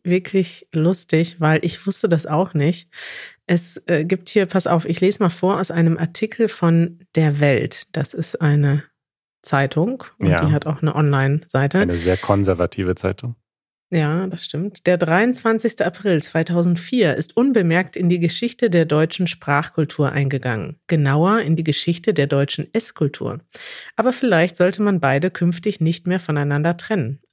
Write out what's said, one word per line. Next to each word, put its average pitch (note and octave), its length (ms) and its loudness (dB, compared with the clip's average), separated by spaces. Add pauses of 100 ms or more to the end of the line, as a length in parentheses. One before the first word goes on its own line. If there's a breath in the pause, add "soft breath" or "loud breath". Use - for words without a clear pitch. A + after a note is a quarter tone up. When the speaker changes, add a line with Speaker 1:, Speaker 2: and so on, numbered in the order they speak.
Speaker 1:
wirklich F3+ 680 -2
lustig, E3+ 680 0
weil D#3 240 2
ich - 220 -6
wusste G3 220 -2
das E3 180 0
auch D#3+ 280 -2
nicht. D#3 340 -2 (580 loud breath)
Es, - 400 -2
äh, D#3+ 180 0
gibt F3 240 -4
hier, G3 180 2
pass F3+ 200 0
auf, E3+ 200 0
ich E3+ 140 -4
lese G3+ 220 2
mal F3 80 4
vor F#3 280 0
aus F3+ 120 -4
einem E3 280 2
Artikel G#3+ 500 -2
von E3+ 500 2 (160)
Der D3+ 260 2
Welt. C#3 520 2
Das - 220 -4
ist - 280 -6
eine D3 420 2 (580)
Zeitung D#3 640 0 (140)
und G#3 100 0
Speaker 2:
Ja. D#3 80 4
Speaker 1:
die D#3 160 2
hat D3 140 0
auch D#3 160 -4
eine D3+ 120 0
Online-Seite. C#3+ 840 0
Speaker 2:
Eine F2 160 2
sehr F2 220 0
konservative F#2 760 0
Zeitung. G2 420 -6 (580)
Speaker 1:
Ja, D#3+ 320 0
das F3 200 -10
stimmt. F#3 400 -8
Der F3+ 100 4
dreiundzwanzigste A3 880 0
April E3+ 380 0
zweitausendvier E3+ 920 0
ist - 220 -6
unbemerkt F#3+ 580 2
in F3+ 140 0
die F3 120 2
Geschichte A3 500 -2
der E3+ 160 2
deutschen D#3+ 400 0
Sprachkultur D3 840 -2
eingegangen. B2+ 760 -4
Genauer D#3+ 540 2
in D#3 160 0
die D#3+ 80 -2
Geschichte E3+ 500 -2
der D3 120 2
deutschen C#3+ 460 -2
Esskultur. - 680 -4 (560 loud breath)
Aber B3 180 0
vielleicht F3+ 420 2
sollte F#3 240 2
man G3+ 180 2
beide C#3+ 320 2
künftig F3 520 -2
nicht E3 240 -2
mehr F3+ 140 -2
voneinander D3 580 -2
trennen. C#3 420 -4 (120)